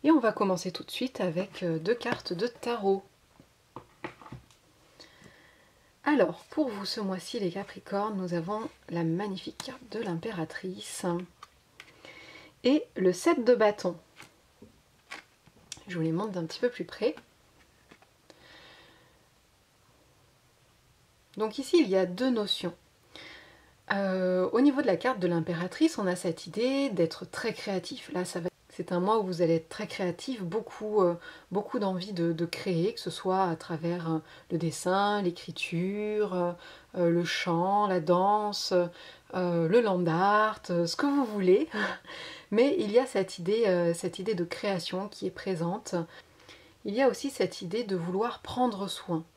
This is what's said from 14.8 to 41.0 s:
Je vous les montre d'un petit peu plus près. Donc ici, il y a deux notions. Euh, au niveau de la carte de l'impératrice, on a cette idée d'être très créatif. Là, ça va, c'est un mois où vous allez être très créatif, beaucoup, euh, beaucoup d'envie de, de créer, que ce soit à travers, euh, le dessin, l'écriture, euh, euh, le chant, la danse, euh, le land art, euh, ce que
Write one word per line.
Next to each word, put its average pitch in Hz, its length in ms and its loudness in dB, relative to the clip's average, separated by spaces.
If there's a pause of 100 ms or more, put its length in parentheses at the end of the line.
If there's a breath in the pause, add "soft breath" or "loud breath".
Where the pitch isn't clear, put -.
Je 180 80 -6
vous 160 60 0
les 160 100 2
montre 202 180 -2
d'un 175 140 -4
petit - 160 -8
peu 247 80 2
plus 185 160 -6
près. - 320 -2 (4000 loud breath)
Donc 214 240 -4
ici, 302 220 4
il 226 80 4
y 190 80 4
a 185 80 6
deux 185 240 0
notions. 202 440 0 (1160 loud breath)
Euh, 185 640 2
au 233 80 4
niveau 277 200 6
de 262 60 2
la 190 80 4
carte 247 240 0
de 180 80 2
l'impératrice, 175 680 0
on 202 100 0
a 180 80 0
cette 175 320 -4
idée 262 420 0
d'être 175 360 0
très - 280 -6
créatif. - 600 -6
Là, 180 100 -2
ça 180 160 -6
va, 170 100 -4 (200)
c'est - 240 -6
un 175 80 2
mois 214 180 4
où 208 40 0
vous 180 180 -2
allez 165 140 6
être 165 120 -2
très - 200 -8
créatif, 196 540 -6
beaucoup, 214 640 -2
euh, 175 120 4 (360 loud breath)
beaucoup 208 280 -2
d'envie 190 340 -2
de, 170 180 0
de 165 140 0
créer, 180 480 0
que - 80 -12
ce - 80 -6
soit 185 340 0
à 170 140 0
travers, 170 520 -4
euh, 160 100 0 (320 loud breath)
le 165 60 -2
dessin, 190 640 0
l'écriture, 190 1120 -2
euh, 175 180 0 (440 loud breath)
euh, 175 140 4
le 170 160 4
chant, 185 600 2
la 185 140 2
danse, 202 720 2 (640 loud breath)
euh, 175 320 0
le 214 140 6
land 185 260 2
art, 208 600 4
euh, 170 180 2
ce 170 80 -4
que - 100 0